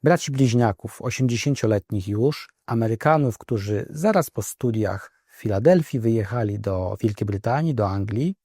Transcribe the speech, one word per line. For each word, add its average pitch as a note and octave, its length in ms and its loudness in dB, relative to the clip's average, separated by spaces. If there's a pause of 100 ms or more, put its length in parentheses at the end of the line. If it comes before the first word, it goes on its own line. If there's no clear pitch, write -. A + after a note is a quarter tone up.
Braci D#3 300 2
bliźniaków, A#2+ 680 0
osiemdziesięcioletnich A2+ 1040 -2
już, A#2 400 -2 (180)
Amerykanów, A#2 720 2
którzy G#2 520 -4
zaraz F3 400 0
po A2 120 -6
studiach G#2+ 720 -4 (140)
w - 100 -20
Filadelfii C3+ 640 2
wyjechali A2 580 0
do G2 420 -2
Wielkiej G#2 260 -2
Brytanii, B2 480 0
do G#2+ 140 2
Anglii G2+ 460 -2 (100)